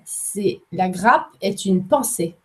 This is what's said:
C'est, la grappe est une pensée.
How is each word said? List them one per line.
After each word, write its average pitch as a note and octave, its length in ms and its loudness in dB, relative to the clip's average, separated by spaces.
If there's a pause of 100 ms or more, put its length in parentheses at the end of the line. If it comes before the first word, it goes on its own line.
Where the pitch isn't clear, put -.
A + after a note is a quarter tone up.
C'est, - 560 -4 (120)
la F#3 160 0
grappe G3+ 400 2 (120)
est G3 240 -4
une F#3 220 2
pensée. A3+ 580 0